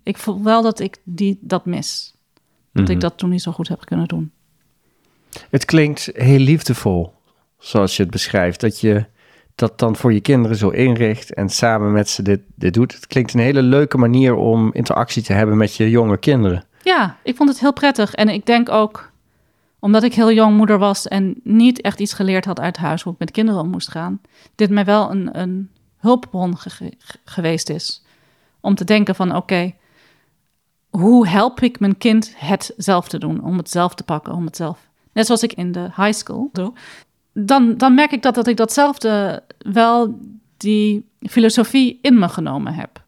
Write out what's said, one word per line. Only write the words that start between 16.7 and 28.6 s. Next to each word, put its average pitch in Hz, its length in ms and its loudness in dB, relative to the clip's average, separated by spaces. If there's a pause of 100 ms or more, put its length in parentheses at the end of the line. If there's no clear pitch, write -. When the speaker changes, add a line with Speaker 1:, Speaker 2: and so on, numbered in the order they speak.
Speaker 1:
Ja, 339 400 0
ik 254 120 -4
vond 285 140 4
het 269 100 -2
heel 277 140 2
prettig. 269 400 0
En 214 160 2
ik 208 160 -4
denk 233 240 2
ook, - 420 -2 (680)
omdat 208 240 4
ik 247 100 2
heel 226 180 4
jong 220 260 6
moeder 214 200 4
was 196 300 -2
en 196 360 -2
niet 233 380 4
echt 202 180 -4
iets 202 140 -4
geleerd 190 320 -2
had 185 140 -6
uit 165 180 -6
huis 165 240 -4
hoe 175 120 -8
ik - 60 -14
met 165 120 -8
kinderen 214 300 0
om 160 80 -4
moest 180 200 -8
gaan, 175 320 -10 (340)
dit 214 140 0
mij 202 160 0
wel 208 260 2
een, 190 280 -6
een 185 300 -8 (280)
hulpbron 185 600 -2
ge-, - 120 -16
ge-, - 240 -16 (320)
geweest 165 440 -6
is. - 340 -10 (580)